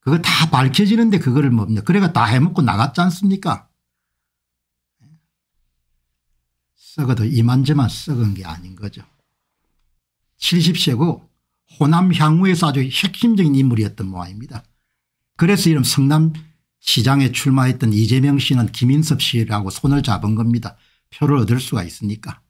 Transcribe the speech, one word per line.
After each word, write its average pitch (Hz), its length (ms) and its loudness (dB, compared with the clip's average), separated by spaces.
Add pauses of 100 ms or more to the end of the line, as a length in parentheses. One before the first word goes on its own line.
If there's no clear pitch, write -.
그거 160 200 0
다 160 300 -2
밝혀지는데 196 680 2
그거를 135 300 0
뭐, 113 160 0 (180)
그래가 185 280 2
다 110 120 2
해먹고 135 380 2
나갔지 113 380 -2
않습니까? 185 680 -2 (3000)
썩어도 123 500 -4
이만저만 127 640 2
썩은 120 460 -4
게 95 100 -12
아닌 87 300 -16
거죠. 98 300 -16 (1300)
칠십 170 420 0
세고 151 500 -2 (500)
호남 170 340 4
향후에서 165 560 2
아주 139 120 -2
핵심적인 170 760 0
인물이었던 113 520 0
모양입니다. 98 580 -14 (720)
그래서 180 340 2
이런 147 140 2
성남시장에 139 1500 0
출마했던 127 600 0
이재명 131 460 2
씨는 127 340 0
김인섭 147 500 0
씨라고 104 480 -4
손을 139 320 -2
잡은 104 320 -2
겁니다. 117 420 -2 (340)
표를 147 280 0
얻을 117 220 0
수가 110 240 -6
있으니까. - 640 -10